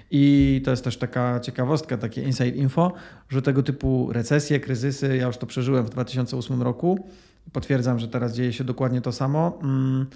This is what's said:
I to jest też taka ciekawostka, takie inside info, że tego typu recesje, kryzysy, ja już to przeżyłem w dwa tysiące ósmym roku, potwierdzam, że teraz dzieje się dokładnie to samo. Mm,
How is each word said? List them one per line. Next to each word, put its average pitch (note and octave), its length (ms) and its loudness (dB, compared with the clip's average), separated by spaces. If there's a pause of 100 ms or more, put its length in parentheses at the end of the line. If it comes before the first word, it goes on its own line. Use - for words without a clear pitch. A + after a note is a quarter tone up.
(120)
I C#3 540 6
to C3+ 60 2
jest B2 120 0
też A#2+ 140 -2
taka B2 420 0
ciekawostka, B2+ 580 -2
takie A#2 260 -6
inside B2 260 0
info, E3 440 2 (360)
że C3+ 120 0
tego C3+ 220 2
typu C3 480 0
recesje, C#3+ 480 0
kryzysy, C3 580 -2
ja B2+ 100 0
już A#2 100 -4
to A#2+ 100 -10
przeżyłem B2+ 380 0
w A2 40 -4
dwa B2 160 -4
tysiące B2+ 320 -4
ósmym B2 240 -2
roku, B2 460 0 (440)
potwierdzam, B2 480 0
że A#2 80 -4
teraz A#2 260 -2
dzieje B2 200 -2
się C3+ 100 -4
dokładnie B2 380 -2
to B2 100 -4
samo. C#3+ 520 -2
Mm, C3 420 0 (100)